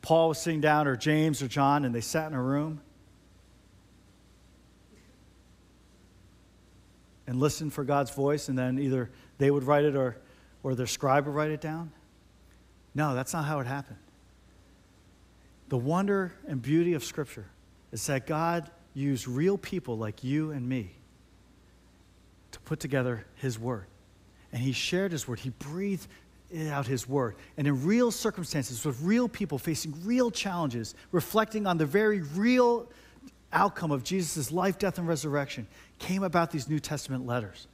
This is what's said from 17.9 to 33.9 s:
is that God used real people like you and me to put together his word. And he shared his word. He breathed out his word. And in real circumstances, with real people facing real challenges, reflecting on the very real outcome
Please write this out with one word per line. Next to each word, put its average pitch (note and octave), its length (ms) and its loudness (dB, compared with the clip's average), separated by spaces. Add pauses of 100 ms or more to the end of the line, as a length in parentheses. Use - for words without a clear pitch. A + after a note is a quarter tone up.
is A#2+ 140 -6
that C3+ 200 -2
God E3 440 0 (240)
used C3+ 340 -2
real E3 300 2
people C#3+ 400 -6
like A2 260 -6
you D3+ 260 0
and C3 160 -6
me A#2+ 260 -4 (1600)
to - 80 -20
put D3+ 200 -6
together B2+ 540 0
his B2 240 -4
word. A2+ 260 -6 (680)
And A#2+ 120 -4
he C3 100 0
shared F#3 400 -2
his C#3+ 160 -6
word. A#2+ 120 -6
He C3 100 -6
breathed F3+ 580 -6 (600)
out C#3 160 -2
his B2 200 -2
word. B2+ 300 -2 (220)
And C#3+ 80 2
in C#3 180 2
real A#3 260 4
circumstances, D3+ 720 -4
with C3+ 200 -2
real A3+ 260 4
people E3+ 300 -4
facing D#3+ 360 -4 (120)
real A#3+ 240 2
challenges, D3 640 -4 (180)
reflecting G#3+ 540 0
on F3 100 4
the D#3 80 4
very G3+ 380 4
real A#3 680 4 (600)
outcome E3+ 380 2